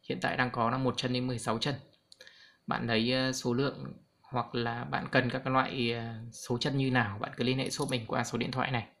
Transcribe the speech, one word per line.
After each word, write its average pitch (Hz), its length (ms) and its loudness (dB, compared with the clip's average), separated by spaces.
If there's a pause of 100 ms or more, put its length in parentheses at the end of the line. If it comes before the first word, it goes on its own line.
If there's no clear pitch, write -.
Hiện - 180 -6
tại - 160 0
đang 123 140 2
có 117 200 2
là 127 80 0
một 127 180 2
chân 127 160 -2
đến 123 140 0
mười 123 120 -2
sáu 113 200 0
chân. 139 160 0 (920)
Bạn - 200 0
lấy, 117 260 4
ờ, 131 200 2
số 123 220 0
lượng - 380 -2 (300)
hoặc - 320 -4
là 120 300 0
bạn 139 260 -2
cần 123 200 4
các 131 140 -4
cái 131 80 0
loại, 127 400 2
ờ, 117 220 -4 (180)
số - 260 -4
chân 143 180 0
như 135 140 2
nào, 113 280 2
bạn - 180 -6
cứ 123 80 0
liên 131 140 2
hệ - 120 -2
shop 139 200 -2
mình 113 160 -2
qua 123 180 0
số 120 140 -4
điện 120 120 -2
thoại 127 200 0
này 117 160 -2 (140)